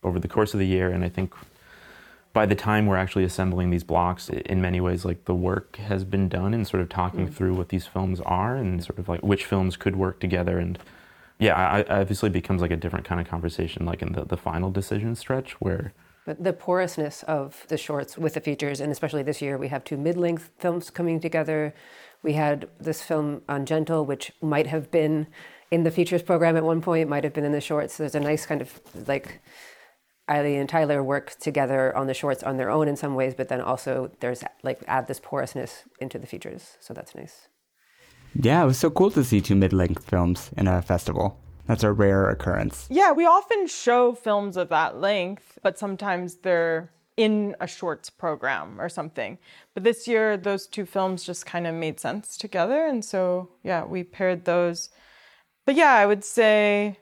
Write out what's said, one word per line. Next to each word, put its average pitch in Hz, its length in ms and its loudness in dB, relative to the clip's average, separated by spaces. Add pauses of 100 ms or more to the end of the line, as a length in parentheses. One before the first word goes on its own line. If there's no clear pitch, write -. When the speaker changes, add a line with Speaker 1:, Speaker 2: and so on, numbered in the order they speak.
Speaker 1:
over 92 160 0
the 87 80 -4
course 107 260 0
of 104 60 0
the 98 80 2
year. 92 220 2
And 90 140 0
I 90 60 -2
think 95 240 -4 (1000)
by 107 120 6
the 101 100 4
time 107 300 2
we're 98 120 4
actually 92 260 0
assembling 90 460 0
these 87 140 2
blocks, 87 460 0
i-, - 40 -4 (120)
in 92 160 0
many 90 200 0
ways, 90 240 0
like, 87 200 -4
the 90 80 0
work 92 440 -2
has 101 260 -4
been 98 260 0
done 92 240 -2
in 113 120 0
sort 95 180 -2
of 87 60 -6
talking 90 380 -2
Speaker 2:
Mm. 76 60 -8
Speaker 1:
through 92 220 0
what 90 140 -4
these 92 180 -4
films 92 340 -2
are 101 340 0
and 92 280 -2
sort - 160 -8
of, 90 100 -8
like, 87 140 -2
which 101 220 2
films 92 320 0
could 95 180 -2
work 92 240 -2
together. 90 400 0
And 87 180 -4 (600)
yeah, 101 160 6
I, 90 260 4
I, 98 200 2
obviously 101 260 0
it 95 60 2
becomes, 92 280 0
like, 87 100 2
a 87 60 0
different 82 280 -4
kind 87 160 -2
of 85 60 -6
conversation, 82 580 -4
like, - 180 -4
in 82 80 -4
the, 82 140 -4
the 90 120 -4
final 85 320 -2
decision 104 460 -4
stretch 131 440 -6
where 90 340 -4 (340)
Speaker 2:
But 165 160 -10
the 180 100 0
porousness 180 680 -2
of 143 460 -4
the 156 80 -2
shorts 147 420 -6
with 156 160 -2
the 151 60 -4
features, 143 400 -4
and 147 100 -4
especially 143 320 -4
this 143 180 -4
year, 139 160 -4
we 135 120 -6
have 135 140 -6
two 151 140 -6
mid-length 170 640 -2
films 175 320 -4
coming 170 280 -2
together. 156 540 -2 (480)
We 156 120 0
had 147 360 0 (100)
this 151 220 -4
film 147 480 -2
on 139 160 -2
Gentle, 156 400 0
which 135 260 -6 (120)
might 156 240 0
have 156 240 -6
been 156 340 2 (460)
in 170 120 2
the 165 80 2
features 170 300 2
program 170 340 4
at 160 80 2
one 165 180 2
point, 160 280 2
might 143 140 0
have 147 100 -2
been 147 120 -2
in 147 60 0
the 147 100 0
shorts. 147 340 -2
So 156 80 -6
there's 147 120 -6
a 151 40 0
nice 151 260 0
kind 147 160 -2
of, - 180 -12 (280)
like, - 340 -4 (880)
Eilidh 147 300 2
and 139 80 -2
Tyler 151 340 2
work 139 380 -2
together 135 560 2
on 135 120 -2
the 131 60 -2
shorts 135 300 -4
on 135 140 -4
their 123 120 -2
own 151 200 2
in 143 80 -2
some 139 180 -4
ways, 131 180 0
but 131 140 -4
then 127 140 -4
also 131 580 -4
there's, 123 240 -6 (180)
like, 131 240 -6
add 131 220 0
this - 140 -8
porousness - 600 -6 (180)
into - 180 -8
the - 80 -16
features. - 540 -14
So - 120 -16
that's - 220 -16
nice. - 320 -20 (880)
Speaker 3:
Yeah, 147 260 6
it 160 40 6
was 131 120 4
so 165 120 4
cool 185 220 6
to 143 120 4
see 113 160 4
two 98 160 4
mid-length 92 480 4
films 87 540 0
in 98 100 4
a 90 140 4
festival. - 580 -2 (260)
That's 113 180 0
a 104 100 4
rare 98 360 4
occurrence. - 600 -2
Speaker 4:
Yeah, 339 240 6
we 330 120 4
often 392 420 4
show 247 460 4
films 208 440 -2
of 180 120 0
that 156 300 0
length, 196 640 -2
but 185 160 0
sometimes 185 560 -4
they're 165 560 0 (260)
in 214 440 2
a 180 60 -6
shorts - 420 -8
program 117 720 -4
or 170 80 -6
something. 151 480 -8 (360)
But 190 120 -8
this 233 240 0
year, 220 280 2
those 196 300 -4
two 202 180 -8
films 190 380 -2
just - 220 -10
kind 175 220 -6
of 165 80 -4
made 160 260 -6
sense 175 360 -6
together. 214 480 0
And 254 180 -2
so, 180 460 -2 (140)
yeah, 180 220 -2
we 185 180 -6
paired 180 420 -2
those. 175 440 0 (760)
But 277 100 4
yeah, 302 180 8
I 214 120 8
would 202 200 2
say 208 760 4